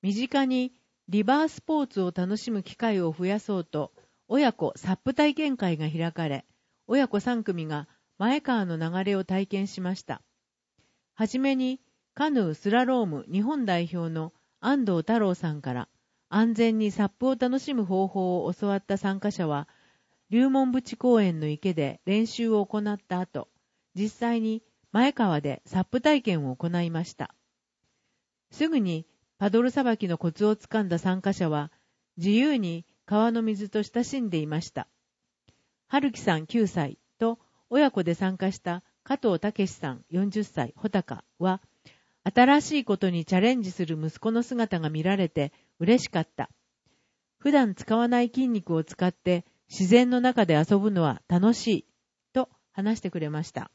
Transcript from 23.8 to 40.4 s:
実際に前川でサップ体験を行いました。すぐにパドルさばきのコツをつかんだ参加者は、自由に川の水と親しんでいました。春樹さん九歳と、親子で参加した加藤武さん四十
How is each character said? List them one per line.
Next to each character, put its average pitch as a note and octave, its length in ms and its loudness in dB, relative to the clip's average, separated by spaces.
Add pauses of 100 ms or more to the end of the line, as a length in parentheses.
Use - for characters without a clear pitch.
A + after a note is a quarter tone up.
実 G#3 260 -4
際 A#3 200 0
に A3 220 -2 (300)
前 B3+ 200 4
川 F3 300 2
で C#3+ 240 -4
サ F#3+ 160 0
ッ - 20 2
プ B3 160 -2
体 D4 220 4
験 D3+ 280 -2
を B2+ 60 -6
行 E3+ 120 -4
い F3 220 -2
ま E3 140 -4
し - 80 -16
た。 - 220 -12 (1160)
す - 160 -4
ぐ D#4+ 120 0
に E3+ 280 -2 (300)
パ G3+ 140 0
ド A3+ 100 4
ル B3 100 2
さ C4+ 140 0
ば A#3 120 2
き G3+ 120 -4
の E3+ 80 0
コ E3 160 -2
ツ G#3 140 0
を G#3+ 100 2
つ - 120 -20
か A3 140 -2
ん G3 60 -2
だ E3+ 100 0
参 F#3 220 -2
加 G3 120 -2
者 F3 180 -2
は、 D3+ 200 -4 (460)
自 F3 140 0
由 C4+ 260 4
に E3+ 300 -4 (200)
川 A3 260 2
の A3+ 100 -2
水 G#3+ 260 -4
と G#3+ 140 -2
親 A#3+ 220 -2
し C4+ 160 -6
ん A3 100 -2
で E3+ 80 0
い D3+ 80 -2
ま D#3 140 -2
し - 100 -10
た。 - 160 -10 (1040)
春 C#4 240 0
樹 - 80 -12
さ F3 160 0
ん D#3 100 -6
九 A3+ 200 0
歳 D#3+ 320 -4 (200)
と、 A3+ 200 -2 (300)
親 C#4 220 4
子 F#3+ 140 -2
で E3+ 100 0
参 F#3+ 220 -2
加 F#3+ 160 -2
し - 60 -10
た F3 240 -8 (200)
加 C#4 140 -4
藤 F#3+ 240 0
武 G#3 260 -2
さ D3 260 -8
ん B2 180 -14
四 F#3+ 200 0
十 G#3 140 -2